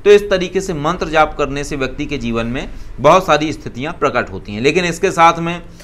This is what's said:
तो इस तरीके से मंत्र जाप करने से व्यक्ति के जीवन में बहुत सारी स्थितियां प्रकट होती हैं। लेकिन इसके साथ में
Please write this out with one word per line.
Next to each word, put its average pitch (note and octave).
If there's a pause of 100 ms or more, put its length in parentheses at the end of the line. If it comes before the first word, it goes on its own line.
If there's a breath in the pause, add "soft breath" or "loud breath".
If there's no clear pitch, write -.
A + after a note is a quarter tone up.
तो G3+
इस G#3
तरीके F#3
से F3+
मंत्र E3
जाप D#3
करने C#3+
से D3+
व्यक्ति C3
के C#3+
जीवन A#2
में C3+ (320 loud breath)
बहुत D#3+
सारी D3+
स्थितियां B2
प्रकट B2
होती G2
हैं। G#2
लेकिन D#3
इसके E3+
साथ E3+
में E3+ (220 loud breath)